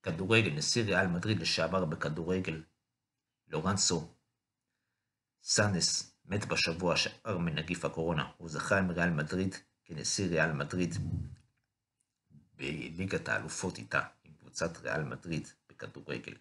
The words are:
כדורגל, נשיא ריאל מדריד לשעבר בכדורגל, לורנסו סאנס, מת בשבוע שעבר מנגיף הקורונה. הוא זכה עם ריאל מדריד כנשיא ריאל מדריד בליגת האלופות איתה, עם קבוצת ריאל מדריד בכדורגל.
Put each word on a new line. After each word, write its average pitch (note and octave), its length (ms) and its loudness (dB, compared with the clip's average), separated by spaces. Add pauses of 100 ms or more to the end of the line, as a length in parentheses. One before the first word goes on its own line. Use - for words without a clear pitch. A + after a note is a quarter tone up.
כדורגל, F#2+ 500 4
נשיא F#2 300 2
ריאל F#2+ 240 4
מדריד F2+ 320 2
לשעבר E2 460 2
בכדורגל, E2 760 -2 (840)
לורנסו F2+ 640 2 (1300)
סאנס, - 840 2
מת G2 200 -2
בשבוע E2+ 500 2
שעבר - 420 -2
מנגיף E2 480 -2
הקורונה. D#2+ 520 -2
הוא E2 120 -12
זכה F#2+ 300 2
עם F2+ 120 2
ריאל E2+ 180 2
מדריד F2+ 460 0 (300)
כנשיא - 440 -2
ריאל D#2+ 220 4
מדריד D#2+ 440 -2 (1600)
בליגת D#2 760 -4
האלופות - 480 -4
איתה, B1 240 -2 (220)
עם - 100 -20
קבוצת - 440 -6
ריאל - 260 -4
מדריד D2 440 -6 (220)
בכדורגל. - 720 -10